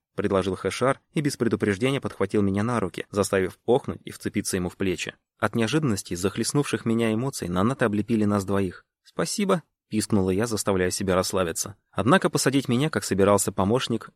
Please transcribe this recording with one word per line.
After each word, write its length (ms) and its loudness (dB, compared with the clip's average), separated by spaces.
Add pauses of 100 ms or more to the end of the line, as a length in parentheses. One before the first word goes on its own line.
(140)
предложил 400 0
Хэшар 460 -2 (120)
и 80 -2
без 160 -2
предупреждения 640 0
подхватил 420 -2
меня 200 2
на 160 -2
руки, 320 -4
заставив 560 0
охнуть 380 0
и 80 -12
вцепиться 440 -4
ему 120 -2
в 80 -8
плечи. 400 -4 (240)
От 160 0
неожиданности, 580 0
захлестнувших 720 -2
меня 280 0
эмоций, 360 -4
нанаты 360 0
облепили 400 2
нас 200 2
двоих. 420 -2 (160)
«Спасибо», 640 -2 (240)
пискнула 420 2
я, 160 2
заставляя 440 0
себя 260 0
расслабиться. 580 -2 (160)
Однако 400 2
посадить 380 0
меня, 220 2
как 120 -2
собирался 480 4
помощник, 640 0